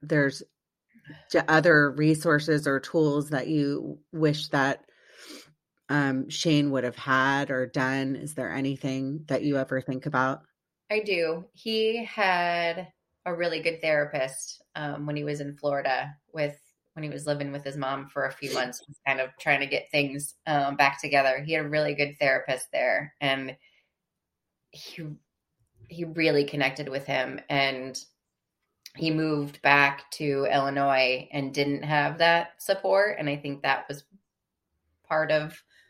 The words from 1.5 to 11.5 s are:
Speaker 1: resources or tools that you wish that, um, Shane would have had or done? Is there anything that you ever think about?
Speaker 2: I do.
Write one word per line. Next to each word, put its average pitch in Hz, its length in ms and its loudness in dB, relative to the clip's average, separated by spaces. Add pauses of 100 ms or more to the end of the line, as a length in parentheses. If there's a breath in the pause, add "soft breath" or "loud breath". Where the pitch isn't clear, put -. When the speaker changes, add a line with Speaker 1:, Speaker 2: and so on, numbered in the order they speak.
Speaker 1:
resources 151 760 2
or 135 140 2
tools 147 500 2
that 135 180 -2
you 143 500 -2 (140)
wish 151 360 0
that, 139 360 0 (1040 loud breath)
um, 135 380 0
Shane 147 420 2
would 131 140 0
have 120 120 -2
had 139 540 2
or 127 160 -2
done? 135 480 -2
Is 147 200 -10
there 113 180 -6
anything 135 760 -4
that 135 140 -2
you 143 140 0
ever 131 240 -2
think 131 240 -6
about? 135 380 0 (480)
Speaker 2:
I 214 100 0
do. 175 540 -2